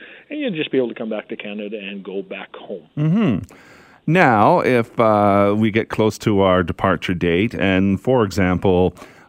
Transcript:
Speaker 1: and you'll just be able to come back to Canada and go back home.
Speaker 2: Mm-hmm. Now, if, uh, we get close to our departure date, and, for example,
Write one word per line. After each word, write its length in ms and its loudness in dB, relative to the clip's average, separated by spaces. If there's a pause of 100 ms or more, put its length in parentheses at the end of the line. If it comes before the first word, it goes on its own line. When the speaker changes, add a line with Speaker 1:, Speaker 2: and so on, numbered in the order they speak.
(300)
Speaker 1:
and 100 -10
you'll 120 -4
just 200 -6
be 60 -2
able 100 0
to 80 -10
come 140 -10
back 180 -8
to 80 -12
Canada 420 -12
and 260 -14
go 200 -10
back 320 -16
home. 320 -16 (100)
Speaker 2:
Mm-hmm. 560 -2 (540)
Now, 540 4
if, 380 0
uh, 580 4
we 140 2
get 180 -2
close 300 0
to 220 2
our 220 4
departure 520 -2
date, 380 0
and, 460 0
for 240 2
example, 720 2 (340)